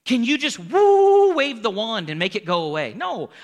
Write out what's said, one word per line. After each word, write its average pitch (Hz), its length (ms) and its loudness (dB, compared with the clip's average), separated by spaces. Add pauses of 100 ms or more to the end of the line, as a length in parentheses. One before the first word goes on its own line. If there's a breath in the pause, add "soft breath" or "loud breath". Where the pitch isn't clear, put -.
Can 240 180 0
you 277 140 0
just 285 220 -6
woo, 392 760 4
wave 277 260 -2
the 220 80 -2
wand 202 400 -6
and 156 80 -8
make 185 180 -2
it 180 100 -8
go 175 180 -2
away?" 147 320 -6
No, 285 340 -8 (140 loud breath)